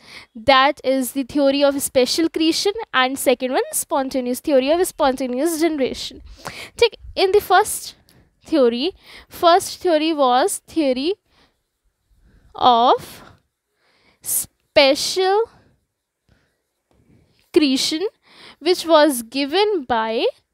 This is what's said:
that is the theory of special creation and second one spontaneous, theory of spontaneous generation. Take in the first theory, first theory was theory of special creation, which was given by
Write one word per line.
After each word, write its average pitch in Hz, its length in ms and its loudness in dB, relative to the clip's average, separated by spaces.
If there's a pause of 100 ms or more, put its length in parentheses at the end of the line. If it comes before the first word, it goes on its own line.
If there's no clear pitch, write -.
(340)
that 262 480 2
is 262 300 -2
the 269 120 -6
theory 277 380 0
of 277 200 2
special 285 460 0
creation 330 440 0 (220)
and 262 240 0
second 254 340 0
one 370 100 0 (100)
spontaneous, 262 680 -4
theory 269 300 0
of 349 160 2
spontaneous 269 760 -2
generation. 311 640 -4 (540)
Take - 220 0 (160)
in 381 180 0
the 403 80 4
first - 560 0 (480)
theory, 262 480 0 (360)
first - 520 2
theory 320 340 0
was 269 520 0
theory 285 480 -2 (1400)
of 247 680 2 (1000)
special 370 1200 0 (2000)
creation, 311 540 0 (520)
which 349 260 -2
was 302 380 2
given 294 640 -4
by 226 420 -4 (280)